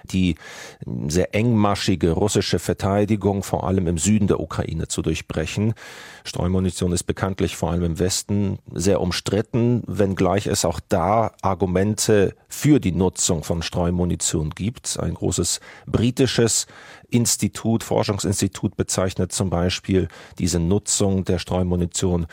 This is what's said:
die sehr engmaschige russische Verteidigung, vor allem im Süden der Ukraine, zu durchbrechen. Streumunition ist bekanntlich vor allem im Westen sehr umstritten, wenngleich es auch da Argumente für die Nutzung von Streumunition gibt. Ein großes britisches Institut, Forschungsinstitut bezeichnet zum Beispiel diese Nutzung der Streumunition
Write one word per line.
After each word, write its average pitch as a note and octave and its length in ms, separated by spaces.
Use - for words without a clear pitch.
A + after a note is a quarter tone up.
die F2+ 320
sehr F2 260
engmaschige G2+ 800
russische F#2+ 480
Verteidigung, G2 800
vor - 240
allem F#2+ 220
im E2+ 100
Süden G2 300
der D2+ 100
Ukraine, - 480
zu - 160
durchbrechen. E2 640
Streumunition F2+ 680
ist F2 120
bekanntlich F#2+ 520
vor - 140
allem F2 140
im E2 140
Westen G2 600
sehr F2+ 260
umstritten, A2 840
wenngleich G2 600
es - 200
auch E2+ 120
da G2+ 500
Argumente F#2+ 960
für C#3+ 320
die F2+ 120
Nutzung F2 520
von E2+ 180
Streumunition F2 880
gibt. - 500
Ein E2+ 140
großes F#2+ 460
britisches A#2 800
Institut, A2+ 760
Forschungsinstitut G#2 920
bezeichnet F#2 560
zum F#2+ 160
Beispiel F2 600
diese E2+ 220
Nutzung F#2+ 640
der F2+ 140
Streumunition F2 960